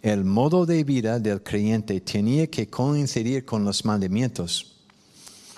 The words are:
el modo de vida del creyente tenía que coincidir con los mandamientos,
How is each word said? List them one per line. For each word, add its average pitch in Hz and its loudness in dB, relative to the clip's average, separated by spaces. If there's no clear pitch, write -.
el 104 0
modo 143 4
de 165 2
vida 120 0
del 104 0
creyente 104 0
tenía 123 0
que 117 -4
coincidir 131 -2
con 107 -2
los 98 -2
mandamientos, 104 -2